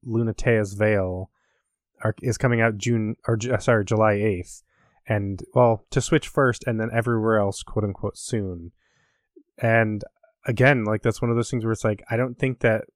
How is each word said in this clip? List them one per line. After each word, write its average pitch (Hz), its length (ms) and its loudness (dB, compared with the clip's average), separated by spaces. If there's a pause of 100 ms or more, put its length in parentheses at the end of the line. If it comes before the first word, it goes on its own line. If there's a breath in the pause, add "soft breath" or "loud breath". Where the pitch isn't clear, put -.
Lunatea's 113 640 0
Veil, 98 560 0 (720)
are, 110 200 -2
is 120 160 -2
coming 120 240 0
out 113 160 0
June, 110 400 -2 (100)
or 117 80 2
Ju-, 120 240 -2
sorry, 113 240 2
July 110 300 2
eighth. 101 500 -2 (420)
And, 101 380 -4 (100)
well, 117 380 4
to - 80 0
Switch - 300 0
first 131 360 0
and 113 140 -2
then 110 140 -2
everywhere 113 440 2
else, 98 240 0
quote - 220 -4
unquote, 104 340 -6
soon. 90 540 -6 (840)
And 113 460 2 (420)
again, 123 400 4
like, 107 160 -2
that's 110 200 0
one 120 100 0
of 117 40 2
those 117 160 -2
things 117 140 -4
where 113 80 0
it's - 100 -6
like, 107 260 0
I 113 60 -2
don't 123 240 -2
think 131 220 -2
that 110 240 2 (100)